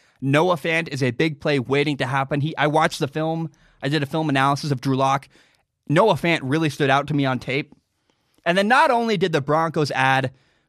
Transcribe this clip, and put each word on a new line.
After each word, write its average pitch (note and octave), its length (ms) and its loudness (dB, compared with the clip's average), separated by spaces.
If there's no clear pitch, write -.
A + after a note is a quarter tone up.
Noah D#3 360 2
Fant E3 320 -2
is C#3 140 -6
a B2 100 2
big D#3 280 -2
play D3 180 0
waiting C3+ 380 0
to C3 100 -4
happen. C3+ 360 -2
He, D#3+ 140 -4
I C#3+ 100 0
watched D#3 320 0
the D3 100 -2
film. D#3+ 420 -4
I C3+ 60 -4
did D3 140 0
a C3+ 40 -2
film D#3 220 -4
analysis C#3 420 0
of C#3 120 -4
Drew C3 140 0
Lock. C3+ 320 -2
Noah F#3+ 260 4
Fant D#3+ 280 0
really D3+ 260 0
stood C#3 220 0
out C#3 160 2
to D3+ 80 -4
me C#3+ 100 0
on C3 140 -2
tape. C#3 360 -6
And F3 140 2
then G3+ 100 0
not C#4 220 4
only A#3 260 2
did F3 160 0
the D#3 80 0
Broncos D3+ 520 -2
add C3 380 2